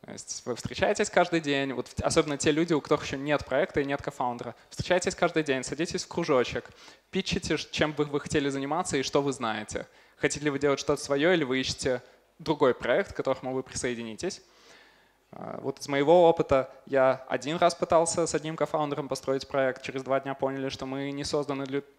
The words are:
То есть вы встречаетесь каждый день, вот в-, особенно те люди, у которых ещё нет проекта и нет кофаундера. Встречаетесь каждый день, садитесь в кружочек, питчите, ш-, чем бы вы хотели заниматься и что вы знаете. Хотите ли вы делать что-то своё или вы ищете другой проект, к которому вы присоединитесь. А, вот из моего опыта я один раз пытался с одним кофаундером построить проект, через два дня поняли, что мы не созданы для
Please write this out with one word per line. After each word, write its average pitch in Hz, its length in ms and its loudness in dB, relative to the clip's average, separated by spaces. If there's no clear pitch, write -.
То - 60 -16
есть - 340 -10
вы 120 100 -4
встречаетесь 202 540 0
каждый 175 320 4
день, 139 320 0
вот 123 140 -6
в-, - 140 -12
особенно 151 360 2
те 160 140 2
люди, 165 220 2
у 147 60 4
которых - 260 0
ещё 143 120 -6
нет 143 260 0
проекта 143 380 0
и 139 40 0
нет 139 180 -4
кофаундера. 123 500 -4
Встречаетесь - 460 0
каждый 170 280 2
день, 131 200 0
садитесь 165 400 -4
в - 40 -12
кружочек, 135 640 0
питчите, 180 480 -2
ш-, - 140 -6
чем 156 200 2
бы 147 140 0
вы 143 140 -2
хотели 143 300 0
заниматься 143 480 -2
и 131 60 0
что 143 200 2
вы 139 100 0
знаете. 110 540 -6
Хотите 147 280 0
ли 147 60 2
вы 135 80 -2
делать 139 200 2
что-то 147 220 0
своё 143 320 4
или 165 100 4
вы 131 160 0
ищете 131 440 -2
другой 147 380 2
проект, 165 380 0
к - 20 -12
которому 131 400 -4
вы 131 80 -4
присоединитесь. 117 800 -6
А, - 300 -12
вот 135 180 -8
из - 80 -12
моего 156 420 6
опыта 143 400 2
я 131 420 4
один 131 300 -4
раз 170 180 4
пытался 165 500 2
с 156 100 -4
одним 156 200 -4
кофаундером 147 520 -2
построить 135 400 -4
проект, 135 360 0
через 131 200 -8
два 131 160 0
дня 135 140 -6
поняли, 135 360 -4
что 131 160 -8
мы 139 260 -6
не 139 120 -8
созданы 139 420 -4
для 135 160 -4